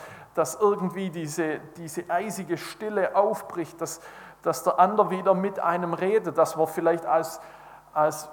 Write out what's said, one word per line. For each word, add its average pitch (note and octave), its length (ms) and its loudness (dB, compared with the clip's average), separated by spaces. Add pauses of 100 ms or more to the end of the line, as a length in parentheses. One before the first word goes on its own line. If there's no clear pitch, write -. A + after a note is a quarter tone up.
(340)
dass D#3+ 220 0
irgendwie F#3+ 540 0
diese, D#3 500 -4 (160)
diese E3 340 -10
eisige F3+ 480 -2
Stille G#3 560 -4
aufbricht, F#3+ 680 0
dass, D#3+ 200 -8 (420)
dass D#3+ 220 -2
der - 160 2
andere G3 300 6
wieder F#3+ 240 2
mit G3 260 -2
einem E3+ 340 0
redet, F3+ 420 0
dass D#3+ 220 4
wir D#3+ 80 4
vielleicht E3 400 0
als, D#3+ 340 0 (520)
als, D3+ 400 0